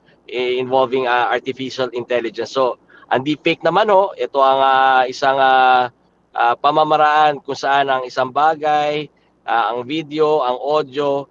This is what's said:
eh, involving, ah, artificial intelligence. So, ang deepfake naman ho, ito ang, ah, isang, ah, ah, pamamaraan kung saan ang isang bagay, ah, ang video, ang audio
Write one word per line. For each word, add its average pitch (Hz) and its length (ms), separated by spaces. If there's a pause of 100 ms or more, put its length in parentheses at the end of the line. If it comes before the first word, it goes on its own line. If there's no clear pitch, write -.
(260)
eh, 123 320
involving, 127 480
ah, 120 240
artificial 127 640
intelligence. 117 560
So, 127 240 (320)
ang 123 160
deepfake 151 400
naman 175 240
ho, 196 320
ito 135 240
ang, 135 160
ah, 131 480
isang, 135 320
ah, 127 560 (400)
ah, 120 240
pamamaraan 151 800
kung 135 160
saan 139 320
ang 131 160
isang 127 320
bagay, 151 720 (400)
ah, 110 240
ang 123 160
video, 151 560
ang 123 160
audio 139 720